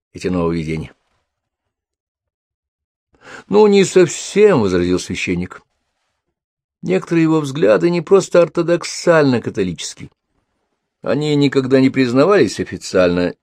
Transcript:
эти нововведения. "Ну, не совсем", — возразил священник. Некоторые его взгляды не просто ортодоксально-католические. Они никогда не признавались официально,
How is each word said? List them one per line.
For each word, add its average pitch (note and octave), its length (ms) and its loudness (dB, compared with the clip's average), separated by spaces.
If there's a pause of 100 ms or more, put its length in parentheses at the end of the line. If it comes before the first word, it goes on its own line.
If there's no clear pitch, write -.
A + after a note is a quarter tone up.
(120)
эти - 140 -12
нововведения. E2+ 640 -6 (2500)
"Ну, G#3 200 4
не G3+ 160 4
совсем", — F#3 800 2
возразил F2+ 360 0
священник. F2+ 640 -8 (1200)
Некоторые E3 420 -2
его D#3+ 160 2
взгляды E3+ 500 0
не F3 100 -2
просто F3+ 400 2
ортодоксально-католические. D3 1700 -2 (920)
Они D3 320 -2
никогда C3+ 460 2
не C3 100 2
признавались C3+ 720 0
официально, F2 840 -2